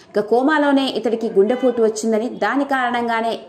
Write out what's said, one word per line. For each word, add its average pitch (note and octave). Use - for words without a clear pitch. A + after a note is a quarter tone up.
ఇక -
కోమాలోనే C4+
ఇతడికి A3+
గుండెపోటు A#3
వచ్చిందని, A3
దాని A#3
కారణంగానే A#3+